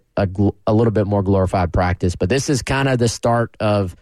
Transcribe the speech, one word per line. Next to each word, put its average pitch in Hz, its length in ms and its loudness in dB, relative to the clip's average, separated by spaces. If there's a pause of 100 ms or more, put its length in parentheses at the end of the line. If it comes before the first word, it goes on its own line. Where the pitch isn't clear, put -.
(160)
a 101 100 0
gl-, 101 280 0 (120)
a 110 80 2
little 117 160 4
bit 101 160 0
more 101 160 0
glorified 92 500 0
practice. 90 440 0
But 92 140 -2
this 139 200 0
is 131 120 0
kinda 135 340 0
the 120 120 2
start 117 520 -2
of 104 420 0